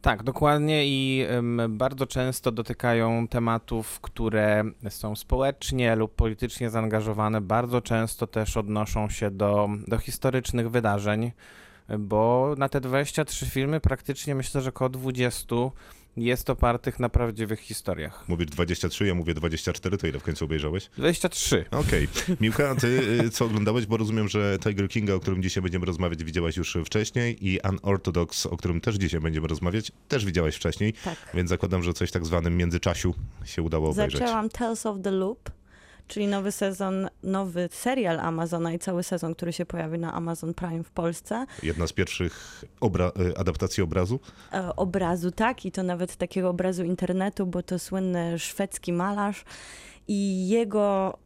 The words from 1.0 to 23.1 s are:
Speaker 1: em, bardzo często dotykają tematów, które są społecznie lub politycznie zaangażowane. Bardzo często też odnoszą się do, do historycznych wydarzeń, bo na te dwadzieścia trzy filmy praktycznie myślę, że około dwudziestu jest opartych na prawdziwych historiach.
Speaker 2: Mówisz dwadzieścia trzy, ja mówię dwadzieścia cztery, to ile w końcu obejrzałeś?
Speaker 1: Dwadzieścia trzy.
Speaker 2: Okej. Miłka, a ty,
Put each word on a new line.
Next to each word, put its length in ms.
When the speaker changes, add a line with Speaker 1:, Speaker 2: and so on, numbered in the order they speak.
Speaker 1:
em, 400
bardzo 380
często 460
dotykają 760
tematów, 720
które 640
są 280
społecznie 800
lub 180
politycznie 560
zaangażowane. 720
Bardzo 400
często 460
też 300
odnoszą 520
się 220
do, 380
do 100
historycznych 720
wydarzeń, 600
bo 600
na 100
te 120
dwadzieścia 440
trzy 220
filmy 340
praktycznie 540
myślę, 260
że 80
około 200
dwudziestu 840
jest 340
opartych 500
na 80
prawdziwych 520
historiach. 680
Speaker 2:
Mówisz 180
dwadzieścia 420
trzy, 180
ja 80
mówię 200
dwadzieścia 380
cztery, 260
to 80
ile 120
w 40
końcu 220
obejrzałeś? 540
Speaker 1:
Dwadzieścia 300
trzy. 420
Speaker 2:
Okej. 380
Miłka, 300
a 40
ty, 520